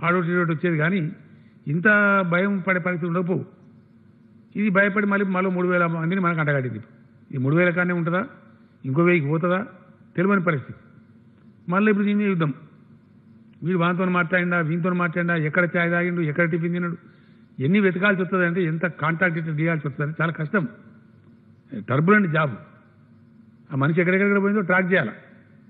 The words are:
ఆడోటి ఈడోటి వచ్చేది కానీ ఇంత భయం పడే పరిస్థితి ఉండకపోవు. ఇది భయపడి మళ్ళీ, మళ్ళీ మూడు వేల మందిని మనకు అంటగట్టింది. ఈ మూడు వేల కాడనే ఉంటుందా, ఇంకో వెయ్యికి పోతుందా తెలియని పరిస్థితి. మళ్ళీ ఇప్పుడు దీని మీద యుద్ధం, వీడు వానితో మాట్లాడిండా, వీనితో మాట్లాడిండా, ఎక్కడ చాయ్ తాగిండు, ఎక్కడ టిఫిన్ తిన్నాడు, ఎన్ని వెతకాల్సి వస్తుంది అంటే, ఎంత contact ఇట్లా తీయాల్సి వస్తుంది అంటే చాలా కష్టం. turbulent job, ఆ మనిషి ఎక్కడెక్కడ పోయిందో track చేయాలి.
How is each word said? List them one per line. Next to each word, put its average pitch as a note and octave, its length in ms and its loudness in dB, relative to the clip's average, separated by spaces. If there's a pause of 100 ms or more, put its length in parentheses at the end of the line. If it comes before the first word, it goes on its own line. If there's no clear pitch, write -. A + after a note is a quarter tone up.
ఆడోటి E3+ 280 0
ఈడోటి F3 200 0
వచ్చేది E3 260 0
కానీ F3 220 0 (680)
ఇంత E3+ 220 0 (440)
భయం F#3+ 260 2
పడే F3+ 220 -2
పరిస్థితి F3 300 -2
ఉండకపోవు. E3+ 340 -2 (1120)
ఇది G#3 140 0
భయపడి G3+ 360 2
మళ్ళీ, G3+ 200 0
మళ్ళీ F#3+ 240 0
మూడు F3+ 180 0
వేల F3+ 180 2
మందిని E3 340 -2
మనకు E3+ 200 0
అంటగట్టింది. C3 400 -2 (540)
ఈ C3+ 40 -6
మూడు C3+ 180 2
వేల F3+ 140 4
కాడనే F3+ 240 0
ఉంటుందా, E3+ 280 -2 (640)
ఇంకో C3+ 180 0
వెయ్యికి E3+ 260 4
పోతుందా F3 320 0 (560)
తెలియని F#3+ 260 2
పరిస్థితి. D#3 360 -2 (880)
మళ్ళీ G3 220 2
ఇప్పుడు G3+ 160 2
దీని G#3 120 0
మీద G#3 100 0
యుద్ధం, E3 240 0 (1120)
వీడు F3 160 -2
వానితో F3 260 0
మాట్లాడిండా, F3 560 0
వీనితో E3 320 -2
మాట్లాడిండా, F3 440 -2
ఎక్కడ D#3 280 0 (120)
చాయ్ E3+ 140 0
తాగిండు, F3 300 -2
ఎక్కడ D#3 300 -2
టిఫిన్ F3 220 -2
తిన్నాడు, F3 240 -4 (680)
ఎన్ని F#3 180 2
వెతకాల్సి F#3 420 2
వస్తుంది F#3 240 0
అంటే, F3 180 0
ఎంత D#3+ 220 -2
contact E3 520 -2
ఇట్లా D#3+ 180 -4
తీయాల్సి D#3+ 320 -2
వస్తుంది C#3+ 200 -6
అంటే D#3 140 -8
చాలా E3 100 -2
కష్టం. D#3 320 -2 (1200)
turbulent F3+ 440 4
job, D3+ 220 -2 (1160)
ఆ C#3 40 -6
మనిషి D3+ 240 2
ఎక్కడెక్కడ G3 420 2
పోయిందో G3+ 180 0
track F#3 320 0
చేయాలి. C3+ 220 0 (560)